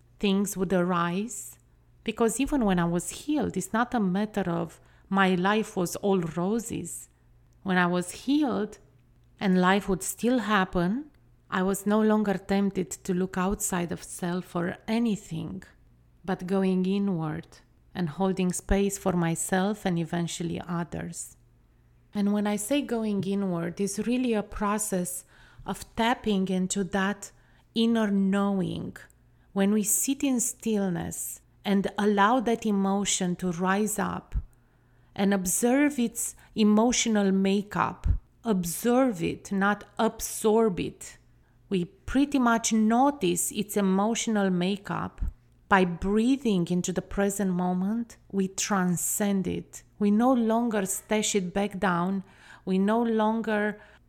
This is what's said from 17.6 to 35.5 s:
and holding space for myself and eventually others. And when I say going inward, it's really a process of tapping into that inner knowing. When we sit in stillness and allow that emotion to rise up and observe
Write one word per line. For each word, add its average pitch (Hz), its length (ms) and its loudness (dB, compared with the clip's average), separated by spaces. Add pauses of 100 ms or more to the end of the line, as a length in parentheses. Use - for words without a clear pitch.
and 180 140 -2
holding 185 460 0
space 202 440 0
for 185 140 -2
myself 185 720 0
and 175 140 0
eventually 170 680 -4
others. 170 680 -8 (800)
And 202 180 2
when 208 140 0
I 208 80 0
say 277 260 0
going 220 440 -2
inward, 185 540 -2
it's 196 200 -4
really 240 340 0
a 208 80 0
process 202 840 -4 (420)
of - 200 -10 (100)
tapping 220 520 0
into 185 380 -2
that 196 460 -4 (440)
inner 226 340 2
knowing. 196 840 0 (560)
When 196 200 2
we 214 120 2
sit - 400 0
in 262 160 2
stillness 190 1000 -4 (220)
and 196 340 2
allow 208 420 4
that 226 260 0
emotion 196 720 0
to 185 160 -4
rise 190 480 0
up 180 360 -6 (760)
and 196 200 2
observe 247 640 2